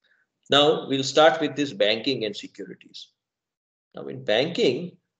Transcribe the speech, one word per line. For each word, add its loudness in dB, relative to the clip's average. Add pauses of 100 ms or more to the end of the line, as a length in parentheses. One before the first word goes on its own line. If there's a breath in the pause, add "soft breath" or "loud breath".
(500)
Now 4
we'll -2
start 4
with -4
this -4
banking -2
and -6
securities. -18 (880)
Now -14
in -14
banking, -2 (220)